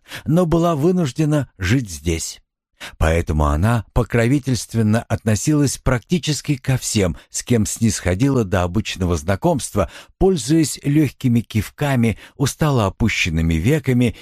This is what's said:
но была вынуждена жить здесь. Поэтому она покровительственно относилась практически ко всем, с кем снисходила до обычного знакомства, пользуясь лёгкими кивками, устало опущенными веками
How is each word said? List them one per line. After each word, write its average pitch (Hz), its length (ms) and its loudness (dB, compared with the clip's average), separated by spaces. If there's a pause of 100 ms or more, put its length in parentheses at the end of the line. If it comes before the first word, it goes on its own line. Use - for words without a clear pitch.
(260)
но 175 200 2
была 170 300 2
вынуждена 151 800 0
жить 104 320 0
здесь. 80 520 -6 (560)
Поэтому 80 480 2
она 98 480 0
покровительственно 117 1080 0
относилась 131 760 0
практически 139 760 -4
ко 131 220 -2
всем, 92 400 -2 (120)
с - 120 -10
кем 110 240 0
снисходила 117 800 0
до 92 200 0
обычного 90 520 -2
знакомства, 98 720 -2 (300)
пользуясь 160 640 2
лёгкими 135 560 2
кивками, 117 800 -2 (160)
устало 135 500 0
опущенными 82 680 0
веками 123 680 0